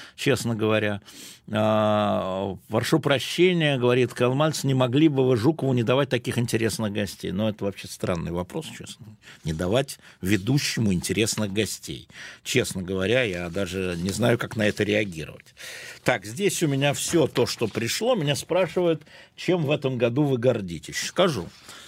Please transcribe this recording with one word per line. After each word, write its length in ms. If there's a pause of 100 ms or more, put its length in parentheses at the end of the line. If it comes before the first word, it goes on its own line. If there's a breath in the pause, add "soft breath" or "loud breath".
(160 loud breath)
честно 400
говоря. 460 (500 loud breath)
А, 1080 (120)
«Прошу 300
прощения, 800
говорит 380
Калмальц, 480
не 100
могли 360
бы 180
вы 100
Жукову 360
не 100
давать 260
таких 300
интересных 520
гостей?» 400
Ну, 160
это 180
вообще 220
странный 440
вопрос, 340
честно. 400 (380 loud breath)
Не 100
давать 460 (220 loud breath)
ведущему 680
интересных 640
гостей. 540 (360 loud breath)
Честно 380
говоря, 400
я 300
даже 500
не 80
знаю, 300
как 160
на 80
это 200
реагировать. 720 (500 loud breath)
Так, 220
здесь 380
у 40
меня 280
все 320
то, 180
что 220
пришло. 480
Меня 200
спрашивают, 680 (320 loud breath)
чем 300
в 40
этом 300
году 240
вы 160
гордитесь. 580
Скажу. 500 (400 loud breath)